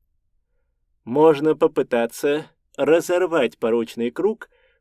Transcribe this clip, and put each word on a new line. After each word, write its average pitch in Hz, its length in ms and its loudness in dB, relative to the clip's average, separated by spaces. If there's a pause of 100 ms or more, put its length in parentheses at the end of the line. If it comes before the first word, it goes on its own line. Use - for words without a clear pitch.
(1040)
Можно 151 500 2
попытаться 143 920 -2 (300)
разорвать 160 800 0
порочный 117 540 -4
круг, 208 400 -4 (300)